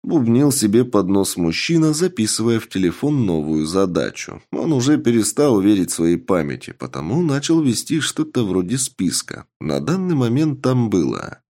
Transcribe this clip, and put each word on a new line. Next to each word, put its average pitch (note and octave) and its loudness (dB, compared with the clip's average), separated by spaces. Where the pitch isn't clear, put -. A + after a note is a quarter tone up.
бубнил C3 2
себе A2 2
под G2+ 0
нос G2 0
мужчина, D#3 0
записывая A#2 0
в - -10
телефон A#2 0
новую D#2 0
задачу. E2 -2
Он - -2
уже C3+ 2
перестал A#2 2
верить G2 4
своей E2+ 2
памяти, D2 -4
потому D2+ -4
начал D#3+ 0
вести C#3+ 0
что-то C#3+ -2
вроде F#2+ -2
списка. - -6
На C#2+ -2
данный F3 -2
момент C3 0
там B2+ 2
было C#2 -2